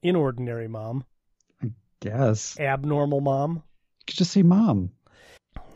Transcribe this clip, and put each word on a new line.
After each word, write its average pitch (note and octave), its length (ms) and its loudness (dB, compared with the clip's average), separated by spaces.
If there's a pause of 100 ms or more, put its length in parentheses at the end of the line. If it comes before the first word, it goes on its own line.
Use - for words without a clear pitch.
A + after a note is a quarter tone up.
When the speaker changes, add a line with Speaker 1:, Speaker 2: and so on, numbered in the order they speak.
Speaker 1:
inordinary B2 640 -2
mom. A2+ 380 -8 (580)
Speaker 2:
I A2 60 -4 (300)
guess. A2 600 -2
Speaker 1:
Abnormal C#3+ 640 0
mom. C#3 360 0
Speaker 2:
You D#3 40 -14 (460)
could - 100 -10
just F3 140 2
say G3+ 100 4
mom. E3+ 480 4 (880)